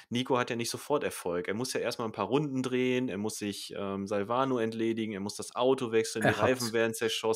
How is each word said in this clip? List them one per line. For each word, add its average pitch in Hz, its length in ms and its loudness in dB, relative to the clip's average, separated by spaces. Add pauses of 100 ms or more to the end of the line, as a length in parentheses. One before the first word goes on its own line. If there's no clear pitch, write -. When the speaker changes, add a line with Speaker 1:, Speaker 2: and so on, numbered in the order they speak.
Speaker 1:
Nico 127 280 2
hat 123 120 2
ja 123 60 -2
nicht 117 160 -2
sofort 135 320 -2
Erfolg. 90 440 -2
Er 98 60 -2
muss 120 200 -2
ja 127 60 0
erst 120 200 -2
mal 120 60 -2
ein 110 60 -4
paar 107 140 -2
Runden 131 380 2
drehen, 127 440 2
er 95 100 -4
muss 107 200 -4
sich, - 400 -6
ähm, 98 300 -4
Salvano 120 520 0
entledigen, 113 540 0
er 95 80 -4
muss 101 140 -6
das - 200 -10
Auto 127 360 4
wechseln, 113 340 2
die 131 60 4
Speaker 2:
Er - 80 0
hat 113 120 4
Speaker 1:
Reifen 123 220 -2
werden 113 200 4 (420)